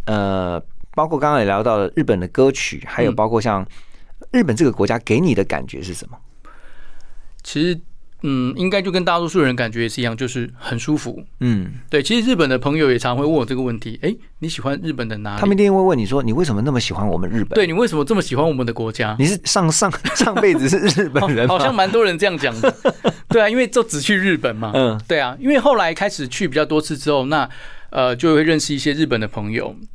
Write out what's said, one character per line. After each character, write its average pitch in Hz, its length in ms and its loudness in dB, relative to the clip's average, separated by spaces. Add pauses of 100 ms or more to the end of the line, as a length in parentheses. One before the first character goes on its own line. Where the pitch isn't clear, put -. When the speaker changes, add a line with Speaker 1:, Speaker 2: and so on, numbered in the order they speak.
Speaker 1:
呃， 95 560 0 (320)
包 151 120 2
括 160 120 -2
刚 147 120 2
刚 143 100 4
也 110 40 4
聊 98 180 2
到 113 140 2
了 98 180 0
日 160 80 2
本 120 160 2
的 90 100 -4
歌 135 220 4
曲， - 360 -4
还 - 160 -2
有 113 100 2
包 107 160 0
括 113 120 2
像 98 260 0 (680)
日 247 100 4
本 131 140 2
这 165 80 4
个 127 80 4
国 98 140 2
家 113 120 2
给 113 220 2
你 170 140 4
的 98 100 2
感 69 220 -4
觉 65 160 -10
是 92 120 -8
什 - 160 -12
么？ - 60 -18 (280)
Speaker 2:
嗯。 - 60 -20 (920)
其 - 200 -4
实， 175 160 0 (440)
嗯， 131 340 -2
应 180 140 0
该 202 100 2
就 190 100 -4
跟 180 140 0
大 175 140 2
多 170 100 -2
数 156 140 2
人 127 120 2
感 120 160 -2
觉 113 120 -2
也 117 60 0
是 113 120 -6
一 120 40 -2
样， 113 120 -2
就 127 100 -4
是 123 320 -6
很 - 200 -6
舒 151 180 -2
服。 - 260 -8 (180)
Speaker 1:
嗯。 101 340 0 (160)
Speaker 2:
对， 143 120 2
其 233 160 2
实 220 80 0
日 254 80 4
本 160 140 2
的 131 100 2
朋 143 200 0
友 147 120 4
也 123 80 4
常 123 160 -2
会 131 80 -2
问 151 80 2
我 151 140 2
这 120 100 -4
个 127 60 -2
问 120 180 -4
题 113 240 -10
，“哎， 208 140 -2 (220)
你 160 100 -6
喜 - 140 -8
欢 139 200 -4
日 160 120 -4
本 123 120 -6
的 110 120 -8
哪 104 160 -8
里？” - 40 -8
Speaker 1:
他 104 80 0
们 196 80 4
一 196 40 0
定 202 140 6
会 190 100 4
问 185 140 4
你 110 100 0
说 135 180 0
，“你 110 80 2
为 143 100 2
什 143 120 0
么 101 80 0
那 143 100 0
么 123 80 2
喜 - 140 -2
欢 101 120 -2
我 85 120 2
们 90 100 0
日 107 160 0
本？” - 100 -6
Speaker 2:
对 208 140 4
，“你 165 60 -2
为 226 120 2
什 165 80 -2
么 151 80 2
这 220 120 0
么 190 80 2
喜 - 120 -4
欢 147 140 2
我 156 60 0
们 127 120 -2
的 117 60 -2
国 113 180 -4
家？” 107 300 -2
Speaker 1:
你 139 60 4
是 190 180 2
上， 175 260 2
上， 180 300 2
<laughs> - 160 -4
上 233 200 2
辈 208 180 4
子 135 120 0
是 170 120 4
日 175 320 2
本 143 120 0 (120)
人 117 120 2
吗？ 139 60 4
Speaker 2:
好， 185 60 2
好 147 60 2
像 247 100 2
蛮 196 160 2
多 226 120 4
人 185 160 2
这 196 60 0
样 180 140 0
讲 123 240 -2
的。 254 120 4 (220)
Speaker 1:
<laughs> - 320 -4
Speaker 2:
对 233 140 4
啊， 208 60 4
因 226 100 0
为 247 100 2
就 233 160 2
只 147 160 -6
去 202 160 2
日 185 220 2
本 117 180 -2
嘛。 110 180 -6
Speaker 1:
嗯。 123 320 2
Speaker 2:
对 160 140 0
啊， 127 180 -2
因 254 120 0
为 285 100 4
后 277 160 4
来 175 160 2
开 196 160 -2
始 151 180 -6
去 156 220 -4
比 127 60 -4
较 151 100 4
多 151 160 0
次 151 160 -4
之 151 140 -4
后， 135 160 2
那， 143 200 0 (440)
呃， 127 260 0
就 156 180 4
会 151 80 6
认 156 160 4
识 147 160 -4
一 143 40 -4
些 143 160 0
日 156 100 0
本 123 160 0
的 107 80 -4
朋 107 240 -6
友。 110 240 -4 (180)